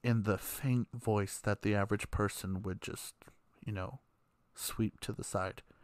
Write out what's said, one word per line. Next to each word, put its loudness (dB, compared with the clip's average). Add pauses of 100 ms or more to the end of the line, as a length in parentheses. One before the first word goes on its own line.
in 4
the 4
faint 0
voice 0
that 0
the 4
average 2
person 0
would -4
just, -10 (500)
you -4
know, -6 (540)
sweep -2
to -4
the -8
side. -2 (220)